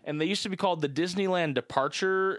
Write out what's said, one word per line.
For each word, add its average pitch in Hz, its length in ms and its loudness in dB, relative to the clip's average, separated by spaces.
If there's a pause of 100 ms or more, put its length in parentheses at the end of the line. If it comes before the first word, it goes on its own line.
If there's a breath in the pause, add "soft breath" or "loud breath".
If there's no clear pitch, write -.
and 151 160 -4
they 160 60 2
used 196 180 0
to 220 40 -4
be 190 60 -2
called 175 260 0
the 147 80 0
Disneyland 175 680 0
Departure 190 840 0